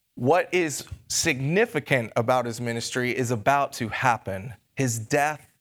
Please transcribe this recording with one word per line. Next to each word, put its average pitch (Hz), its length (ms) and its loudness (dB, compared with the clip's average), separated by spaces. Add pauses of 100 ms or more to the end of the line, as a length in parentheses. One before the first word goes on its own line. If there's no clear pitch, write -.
(160)
what 156 360 4
is 170 320 0 (240)
significant 147 1080 0
about 123 300 2
his 117 140 -6
ministry 120 560 -2
is 123 160 0
about 135 420 2
to 113 160 -4
happen. 110 640 -2 (220)
His 120 240 0
death 143 480 -2 (140)